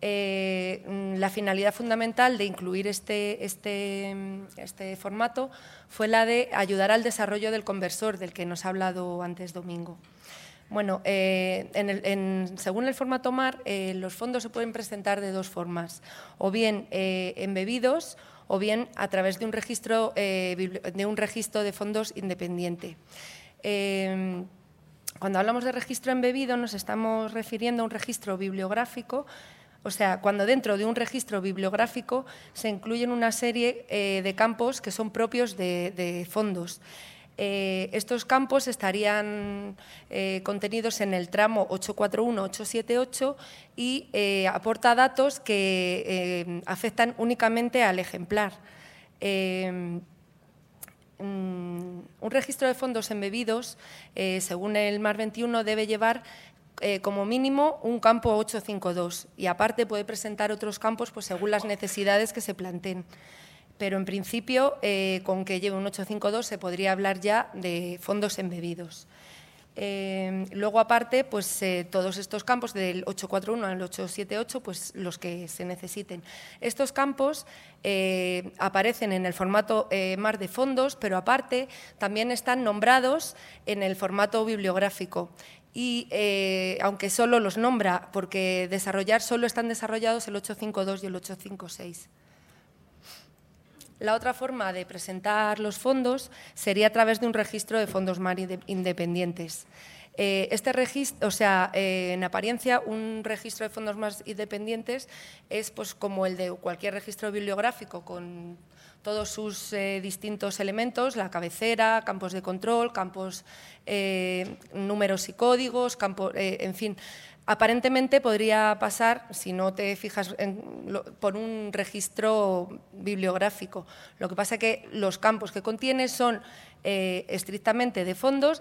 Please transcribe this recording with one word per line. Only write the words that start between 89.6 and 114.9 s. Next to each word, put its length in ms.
desarrollados 600
el 80
ocho 180
cinco 320
dos 180
y 40
el 60
ocho 220
cinco 320
seis. 400
La 160
otra 200
forma 400
de 100
presentar 720
los 200
fondos 520
sería 360
a 20
través 280
de 80
un 60
registro 460
de 80
fondos 320
mar 200
inde-, 280
independientes. 960
Eh, 320
este 240
regis-, 400
o 60
sea, 420
eh, 400
en 100
apariencia, 580
un 440
registro 400
de 60
fondos 260
más 300
independientes 800
es, 220
pues, 240
como 320
el 100
de 140
cualquier 420
registro 400
bibliográfico, 720
con 540
todos 300
sus, 420
eh, 300
distintos 580
elementos, 560
la 140
cabecera, 760
campos 280
de 100
control, 500
campos, 540
eh, 720
números 560